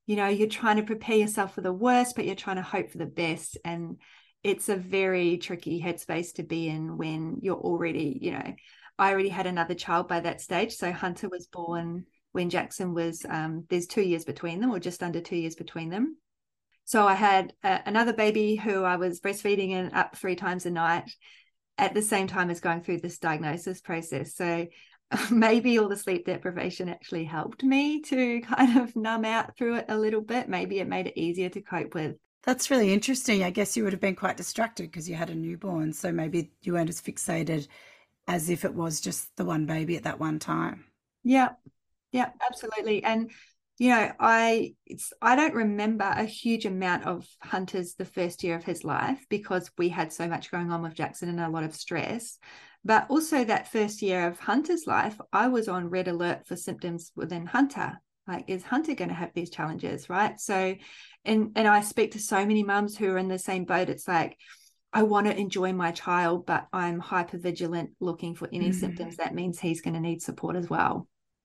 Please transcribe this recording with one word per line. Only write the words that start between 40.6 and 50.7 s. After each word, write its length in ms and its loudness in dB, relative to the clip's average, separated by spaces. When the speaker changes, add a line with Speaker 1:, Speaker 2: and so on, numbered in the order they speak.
Speaker 1:
Yeah. 280 6
Yeah, 200 0
absolutely. 560 -2
And, 260 0
you 120 6
know, 280 6
I, 560 6
it's, 340 -12
I 160 6
don't 180 4
remember 500 2
a 200 0
huge 420 -2
amount 380 0
of 220 -4
Hunter's 540 -4
the 100 -8
first 380 -4
year 140 0
of 80 -8
his 180 -4
life 460 0
because 500 -2
we 100 4
had 240 -4
so 140 -4
much 240 -6
going 200 -2